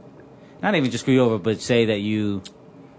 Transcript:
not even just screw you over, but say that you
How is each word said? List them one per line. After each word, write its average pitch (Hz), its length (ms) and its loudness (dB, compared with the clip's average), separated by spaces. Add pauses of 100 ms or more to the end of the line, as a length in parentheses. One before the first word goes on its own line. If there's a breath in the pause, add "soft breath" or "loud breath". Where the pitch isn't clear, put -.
(600 loud breath)
not 208 140 0
even 135 160 0
just 117 120 -6
screw 135 100 2
you 131 80 6
over, 113 160 2
but 98 240 -4
say 117 240 2
that 107 140 0
you 104 420 -2 (580)